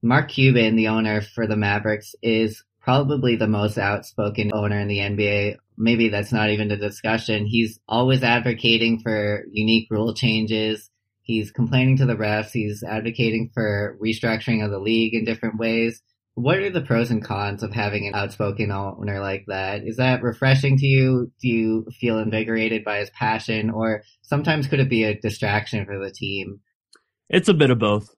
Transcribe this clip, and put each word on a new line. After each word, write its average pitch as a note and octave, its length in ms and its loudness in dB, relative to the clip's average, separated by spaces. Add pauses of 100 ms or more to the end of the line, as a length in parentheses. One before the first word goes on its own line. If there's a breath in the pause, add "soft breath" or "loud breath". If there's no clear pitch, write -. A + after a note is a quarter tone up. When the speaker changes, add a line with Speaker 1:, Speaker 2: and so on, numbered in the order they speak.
Speaker 1:
Mark B2+ 280 4
Cuban, A#2+ 480 6
the A2 100 2
owner A2 320 2
for A2 260 -4
the G#2+ 120 -2
Mavericks, G#2 640 -2
is A2 420 0 (160)
probably C3+ 560 2
the A2 120 0
most G#2 300 0
outspoken G#2 760 -2
owner G#2 260 0
in G2+ 80 -2
the G2+ 140 -2
N G2+ 160 -4
B G#2 100 0
A. G2+ 300 0 (180)
Maybe A2+ 320 2
that's G2+ 240 -2
not G#2+ 200 2
even G#2 200 0
a G2+ 60 -2
discussion. G#2+ 680 -2
He's A2 400 -2
always B2+ 380 2
advocating A#2 760 2
for G#2 520 -2
unique A2 380 2
rule A2 240 0
changes. A2 760 -2 (340)
He's A2 280 -4
complaining C3 460 2
to C3+ 80 4
the A#2+ 100 0
refs. G#2+ 360 -2
He's G#2 300 -4
advocating A2 720 -4
for G#2 480 -2
restructuring A2+ 600 -2
of G2+ 80 -4
the G2 80 -6
league A2 340 0
in A2+ 120 -2
different A2+ 320 -6
ways. A2+ 440 -2 (340)
What C#3+ 220 2
are G3 140 -2
the F3 100 -2
pros A#2+ 300 0
and G#2+ 120 -2
cons G2+ 380 -4
of G#2 120 -8
having G#2 340 -2
an G2+ 80 -8
outspoken G2+ 560 -4
owner G2 480 -6
like G2 280 -6
that? F#2+ 380 -6
Is A#2 120 -8
that B2+ 260 2
refreshing C3+ 560 4
to C#3 60 2
you? C3 540 4
Do C3 80 -2
you A2 400 0 (120)
feel A#2 180 0
invigorated A2 680 -2
by G#2 140 -4
his G#2 140 -6
passion? A2 580 -2
Or A2 320 -2 (220 soft breath)
sometimes D3 440 0
could C#3 120 0
it C3 100 2
be A2+ 140 2
a G#2+ 100 0
distraction G#2 720 -2
for G2 180 -8
the G2 80 -8
team? G2 480 -10 (720 soft breath)
Speaker 2:
It's F#3 200 2
a G3 40 6
bit D3+ 160 6
of B2 80 4
both. G#2 400 0